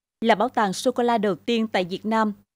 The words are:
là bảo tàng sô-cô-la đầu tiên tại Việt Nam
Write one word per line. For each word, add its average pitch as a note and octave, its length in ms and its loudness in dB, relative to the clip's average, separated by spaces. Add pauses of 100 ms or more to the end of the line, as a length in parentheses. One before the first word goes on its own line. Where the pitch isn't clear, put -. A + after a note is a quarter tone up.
(220)
là A3+ 140 4
bảo C4 140 0
tàng G#3 240 0
sô-cô-la A#3+ 440 0
đầu G3+ 180 0
tiên A3+ 320 -2
tại G3 160 -2
Việt F3+ 220 -8
Nam A3 280 0 (220)